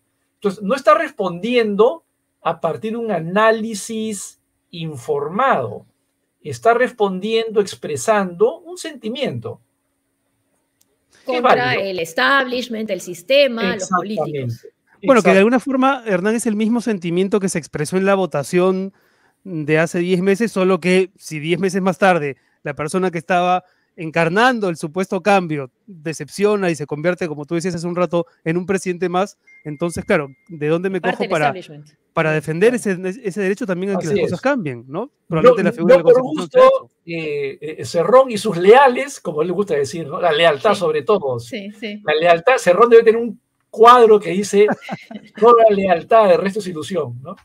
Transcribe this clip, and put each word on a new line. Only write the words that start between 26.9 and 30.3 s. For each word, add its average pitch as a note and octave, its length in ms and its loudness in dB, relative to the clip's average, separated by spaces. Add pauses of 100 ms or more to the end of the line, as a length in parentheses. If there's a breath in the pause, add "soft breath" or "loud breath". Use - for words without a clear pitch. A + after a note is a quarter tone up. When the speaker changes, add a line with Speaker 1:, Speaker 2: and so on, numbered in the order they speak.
Speaker 3:
como D3 180 -10
tú E3+ 100 -6
decías E3+ 180 -4
hace E3+ 140 -8
un F3 80 -6
rato, E3+ 320 -2 (160 soft breath)
en E3 140 -2
un F#3 100 -6
presidente F3+ 420 -4
más, F3+ 280 -4 (260 soft breath)
entonces, D#3+ 420 -8
claro, D3+ 240 0 (180)